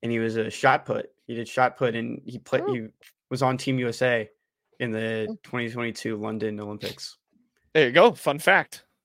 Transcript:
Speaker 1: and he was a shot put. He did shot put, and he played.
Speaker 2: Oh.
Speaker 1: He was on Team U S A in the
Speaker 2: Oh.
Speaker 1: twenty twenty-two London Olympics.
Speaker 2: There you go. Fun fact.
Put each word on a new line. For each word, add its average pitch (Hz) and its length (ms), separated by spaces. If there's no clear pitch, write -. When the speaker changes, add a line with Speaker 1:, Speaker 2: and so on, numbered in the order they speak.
Speaker 1:
and 117 100
he 117 80
was 113 160
a 110 140
shot 139 340
put. 110 260
He 120 80
did 113 140
shot 127 280
put, 117 200
and 117 280
he 120 140
played. - 280
Speaker 2:
Oh. 233 60
Speaker 1:
He 117 140
was 131 120
on 127 140
Team 131 240
U 123 80
S 113 140
A 117 260
in 120 140
the 110 380
Speaker 2:
Oh. - 120
Speaker 1:
twenty 120 280
twenty-two 113 460
London 107 440
Olympics. 104 560
Speaker 2:
There 156 140
you 120 60
go. 175 200
Fun 147 260
fact. 180 460